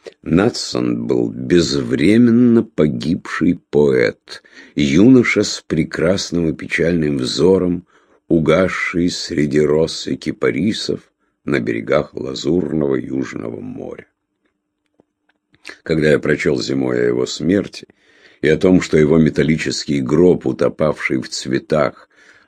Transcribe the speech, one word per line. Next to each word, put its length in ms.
Надсон 840
был 240
безвременно 1300
погибший 960
поэт, 720
юноша 680
с 240
прекрасным 840
и 40
печальным 680
взором, 680
угасший 800
среди 520
роз 460
и 100
кипарисов 840
на 140
берегах 540
лазурного 840
Южного 640
моря. 460
Когда 280
я 80
прочел 420
зимой 400
о 80
его 160
смерти 600
и 60
о 100
том, 240
что 160
его 200
металлический 800
гроб, 460
утопавший 720
в 100
цветах, 800